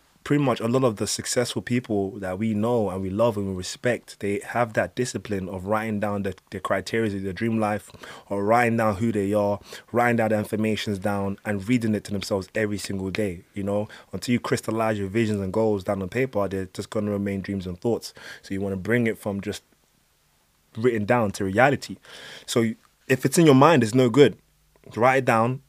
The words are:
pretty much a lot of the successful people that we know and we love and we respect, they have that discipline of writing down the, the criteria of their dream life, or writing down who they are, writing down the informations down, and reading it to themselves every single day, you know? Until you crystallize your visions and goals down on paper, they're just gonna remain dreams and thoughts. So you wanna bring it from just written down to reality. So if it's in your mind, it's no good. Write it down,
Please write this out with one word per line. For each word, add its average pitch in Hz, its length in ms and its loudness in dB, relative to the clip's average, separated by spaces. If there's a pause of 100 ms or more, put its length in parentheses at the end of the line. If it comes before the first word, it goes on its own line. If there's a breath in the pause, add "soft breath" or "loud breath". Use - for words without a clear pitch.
(240)
pretty 147 200 2
much 120 160 0
a 117 80 -2
lot 131 160 2
of 113 140 0
the 107 100 -2
successful - 520 -4
people 104 520 -2
that 92 260 -6
we 110 160 -2
know 107 360 0
and 95 120 -4
we 95 80 -4
love 107 260 2
and 101 120 -4
we 95 60 -4
respect, - 680 -6
they 101 260 -4
have 117 280 -2
that 101 200 0
discipline 101 540 -4
of 90 180 -8
writing 107 320 -2
down 101 240 -2
the, 95 100 -4 (180)
the 98 100 -10
criteria 101 560 -2
of 95 80 -6
their 98 80 -4
dream 113 260 -2
life, 104 320 -2 (400 loud breath)
or 101 140 -2
writing 117 320 4
down 110 220 2
who 117 120 0
they 104 240 0
are, 101 240 2 (320 loud breath)
writing 120 240 2
down 113 140 2
the 107 100 2
informations 104 600 -2
down, 98 440 -2
and 101 240 -4
reading 113 280 2
it 98 80 -6
to - 80 -10
themselves 95 420 -4
every 104 240 -2
single 95 320 -6
day, 92 320 -4 (100)
you 101 120 -6
know? 104 240 -2 (240 loud breath)
Until 123 220 -2
you 117 40 2
crystallize 110 580 -2
your 101 120 -4
visions 107 320 0
and 95 120 -4
goals 107 300 0
down 98 180 -2
on 92 80 -6
paper, 120 380 -2
they're 95 260 -6
just - 180 -12
gonna 104 200 -2
remain 101 300 -2
dreams 95 260 -6
and 90 140 -8
thoughts. - 340 -2 (280 loud breath)
So - 120 -8
you 95 60 -4
wanna 98 160 -4
bring 113 320 0
it 101 100 -4
from 101 220 -6
just 98 240 -8 (1120)
written 113 280 2
down 120 280 2
to - 120 -4
reality. 104 520 2 (500 loud breath)
So 117 280 0 (340)
if 131 160 2
it's 139 140 2
in 165 80 8
your 143 100 10
mind, 143 260 8
it's 107 120 0
no 131 140 6
good. 120 280 8 (600)
Write 127 220 4
it 131 60 0
down, 120 440 2